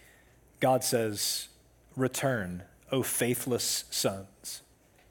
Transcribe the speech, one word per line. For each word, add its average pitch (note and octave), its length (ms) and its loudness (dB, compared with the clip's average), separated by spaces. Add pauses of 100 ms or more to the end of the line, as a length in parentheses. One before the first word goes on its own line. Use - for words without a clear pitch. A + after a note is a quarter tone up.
(580)
God C3 240 4
says, A2 680 0 (460)
"Return, A#2+ 680 0 (260)
O C3 140 2
faithless - 840 0
sons. - 760 -4 (480)